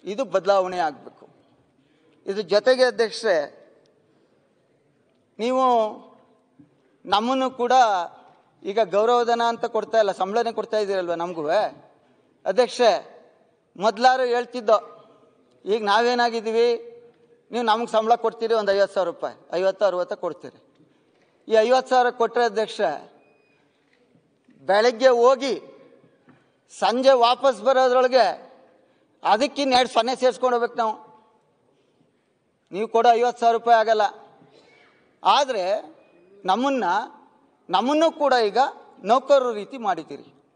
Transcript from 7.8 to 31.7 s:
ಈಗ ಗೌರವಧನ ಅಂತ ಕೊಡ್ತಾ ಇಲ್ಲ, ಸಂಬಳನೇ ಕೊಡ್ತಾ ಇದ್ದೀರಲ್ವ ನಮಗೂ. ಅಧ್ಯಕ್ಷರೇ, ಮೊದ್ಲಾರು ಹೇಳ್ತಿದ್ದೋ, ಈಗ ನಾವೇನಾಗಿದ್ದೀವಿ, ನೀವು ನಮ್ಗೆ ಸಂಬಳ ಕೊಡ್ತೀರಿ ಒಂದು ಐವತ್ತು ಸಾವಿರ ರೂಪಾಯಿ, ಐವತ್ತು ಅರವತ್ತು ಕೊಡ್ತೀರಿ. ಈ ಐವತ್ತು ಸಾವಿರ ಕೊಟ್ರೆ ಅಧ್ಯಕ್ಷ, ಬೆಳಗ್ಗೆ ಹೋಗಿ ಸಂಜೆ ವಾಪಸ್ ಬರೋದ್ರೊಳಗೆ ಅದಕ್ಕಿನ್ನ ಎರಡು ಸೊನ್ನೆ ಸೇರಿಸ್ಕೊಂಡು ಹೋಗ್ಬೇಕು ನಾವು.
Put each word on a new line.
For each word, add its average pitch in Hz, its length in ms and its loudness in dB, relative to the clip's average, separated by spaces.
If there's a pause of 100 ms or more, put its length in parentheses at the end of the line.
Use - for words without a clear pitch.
ಈಗ 196 200 -4
ಗೌರವಧನ 233 640 0
ಅಂತ 233 180 -4
ಕೊಡ್ತಾ 220 340 -2
ಇಲ್ಲ, 202 120 2
ಸಂಬಳನೇ 214 400 -4
ಕೊಡ್ತಾ 214 260 -6
ಇದ್ದೀರಲ್ವ 190 360 -4
ನಮಗೂ. 165 360 -8 (960)
ಅಧ್ಯಕ್ಷರೇ, 214 680 0 (640)
ಮೊದ್ಲಾರು 233 460 2
ಹೇಳ್ತಿದ್ದೋ, 240 840 -2 (580)
ಈಗ 214 180 -2
ನಾವೇನಾಗಿದ್ದೀವಿ, 233 1080 0 (580)
ನೀವು 233 140 -6
ನಮ್ಗೆ 226 260 0
ಸಂಬಳ 226 240 2
ಕೊಡ್ತೀರಿ 226 380 -4
ಒಂದು 208 180 0
ಐವತ್ತು 196 240 0
ಸಾವಿರ 180 140 -2
ರೂಪಾಯಿ, 135 440 -12
ಐವತ್ತು 190 320 -2
ಅರವತ್ತು 180 320 -4
ಕೊಡ್ತೀರಿ. - 680 -14 (600)
ಈ - 40 -4
ಐವತ್ತು 247 380 2
ಸಾವಿರ 247 200 2
ಕೊಟ್ರೆ 240 360 -2
ಅಧ್ಯಕ್ಷ, 220 360 -4 (1700)
ಬೆಳಗ್ಗೆ 220 580 0
ಹೋಗಿ 240 540 2 (1160)
ಸಂಜೆ 247 320 2
ವಾಪಸ್ 247 500 2
ಬರೋದ್ರೊಳಗೆ 254 920 2 (680)
ಅದಕ್ಕಿನ್ನ 254 500 0
ಎರಡು 247 160 2
ಸೊನ್ನೆ 233 260 0
ಸೇರಿಸ್ಕೊಂಡು 247 400 0
ಹೋಗ್ಬೇಕು 233 220 -4
ನಾವು. 220 300 -6 (1600)